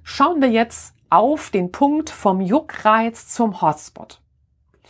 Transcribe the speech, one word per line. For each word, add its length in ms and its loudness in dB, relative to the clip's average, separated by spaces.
schauen 400 0
wir 60 4
jetzt 440 -2
auf 400 2
den 220 -2
Punkt 400 0
vom 280 0
Juckreiz 920 0
zum 320 -2
Hotspot. 600 -4